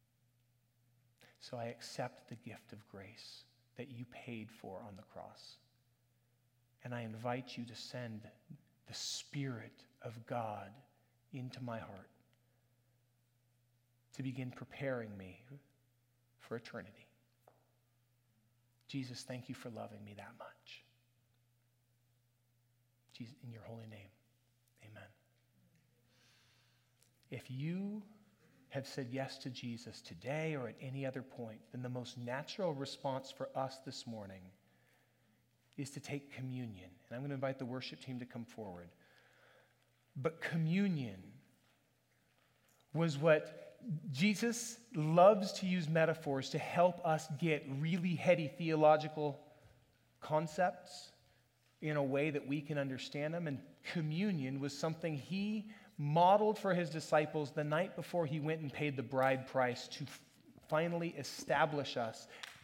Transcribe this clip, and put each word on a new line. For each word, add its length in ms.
So 180
I 100
accept 640
the 60
gift 360
of 160
grace 560
that 140
you 200
paid 400
for 380
on 80
the 60
cross. 560
And 120
I 80
invite 540
you 100
to 100
send 460
the 60
Spirit 920
of 240
God 440
into 300
my 160
heart 300
to 60
begin 300
preparing 680
me 240
for 180
eternity. 520
Jesus, 340
thank 260
you 60
for 160
loving 340
me 120
that 220
much." 440
Jesus, 220
in 80
your 100
holy 240
name, 220
amen. 260
If 200
you 520
have 180
said 240
yes 260
to 120
Jesus 500
today 560
or 100
at 140
any 260
other 160
point, 380
then 100
the 80
most 300
natural 560
response 560
for 260
us 300
this 180
morning 380
is 140
to 100
take 340
communion. 560
And 80
I'm 60
gonna 120
invite 260
the 60
worship 340
team 180
to 80
come 180
forward. 440
But 240
communion 840
was 240
what 600
Jesus 680
loves 640
to 60
use 220
metaphors 640
to 80
help 480
us 220
get 260
really 380
heady 320
theological 920
concepts 920
in 160
a 60
way 280
that 160
we 140
can 180
understand 560
them. 120
And 140
communion 680
was 180
something 380
he 560
modeled 600
for 140
his 160
disciples 640
the 100
night 320
before 320
he 140
went 220
and 100
paid 240
the 60
bride 440
price 400
to 180
f-, 160
finally 500
establish 760
us 300